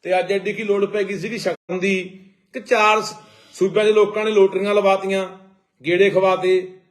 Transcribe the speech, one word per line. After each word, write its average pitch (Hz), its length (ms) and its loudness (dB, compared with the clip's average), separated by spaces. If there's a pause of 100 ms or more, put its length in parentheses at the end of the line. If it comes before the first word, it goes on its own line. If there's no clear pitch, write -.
ਤੇ 180 180 0
ਅੱਜ 180 140 -2
ਐਡੀ 196 200 -4
ਕੀ 226 100 -8
ਲੋੜ 202 220 0
ਪੈ 202 180 -4
ਗਈ 190 160 -6
ਸੀਗੀ 214 180 -8
ਸ਼ਕਮ 180 420 -6
ਦੀ, 185 460 -4 (280)
ਕਿ 254 60 -10
ਚਾਰ 214 420 2
ਸ-, - 140 -10 (380)
ਸੂਬਿਆਂ 196 320 0
ਦੇ 214 80 4
ਲੋਕਾਂ 214 320 2
ਨੇ 220 60 -2
ਲੋਟਰੀਆਂ 196 420 2
ਲਵਾਤੀਆਂ, 190 560 0 (560)
ਗੇੜੇ 180 240 4
ਖਵਾਤੇ 185 680 0 (120)